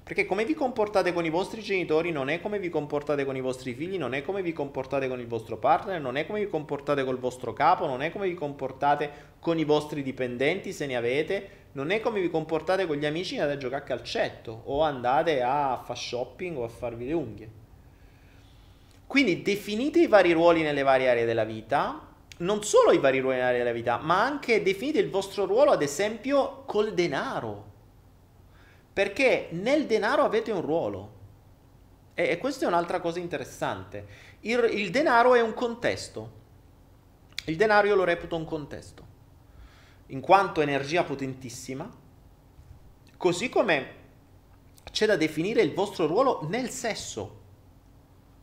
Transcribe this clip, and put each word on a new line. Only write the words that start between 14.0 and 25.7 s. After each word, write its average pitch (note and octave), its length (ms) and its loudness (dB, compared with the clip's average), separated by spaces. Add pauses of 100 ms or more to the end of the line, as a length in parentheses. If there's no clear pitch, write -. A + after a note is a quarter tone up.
o C#3 180 -2
andate C#3+ 600 2
a C3 420 0
fa B2 100 -8
shopping C3+ 640 -8
o A#2+ 60 -4
a A2+ 60 -6
farvi A#2 360 -8
le C#3+ 80 -4
unghie. A2 380 -6 (1600)
Quindi G#3+ 340 2
definite G#3+ 580 -2
i D#4+ 80 6
vari G3 240 8
ruoli E3 300 6
nelle D3 220 0
varie C3 260 6
aree A#2 160 4
della A2+ 180 2
vita, C#3 720 -4 (220)
non G#3 260 -2
solo A4 300 6
i F3 40 6
vari C3+ 220 4
ruoli C3 160 0
nelle B2+ 140 2
aree B2 100 2
della A#2+ 140 0
vita, A#2 240 0
ma F3 260 2
anche B3 400 0
definite A3+ 360 0
il E3 100 2
vostro G3 340 -2
ruolo, A#3 280 6